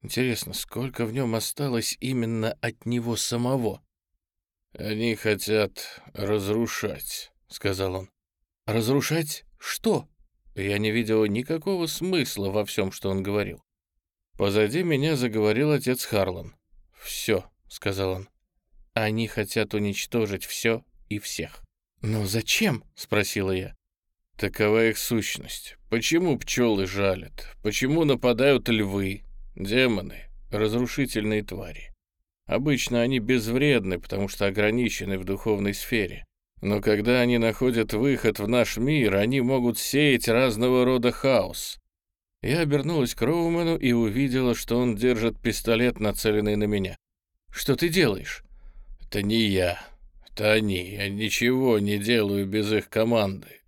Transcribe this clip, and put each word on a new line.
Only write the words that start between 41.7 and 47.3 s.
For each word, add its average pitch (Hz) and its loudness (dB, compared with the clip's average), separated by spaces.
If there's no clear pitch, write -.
Я 147 0
обернулась 143 0
к - -4
Роумену 170 2
и 127 2
увидела, 123 2
что - -2
он 123 2
держит 113 2
пистолет, 117 0
нацеленный 107 0
на 107 0
меня. 196 -2